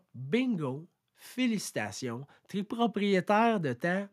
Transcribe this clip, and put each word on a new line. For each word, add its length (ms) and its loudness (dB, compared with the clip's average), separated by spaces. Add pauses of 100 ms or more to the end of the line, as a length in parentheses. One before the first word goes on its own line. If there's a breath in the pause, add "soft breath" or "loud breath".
(140)
bingo, 720 -2 (300)
félicitations, 1080 -4 (220 soft breath)
t'es 160 -4
propriétaire 960 2
de 140 0
ta 400 -2